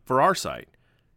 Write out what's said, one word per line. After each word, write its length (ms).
for 160
our 160
site, 320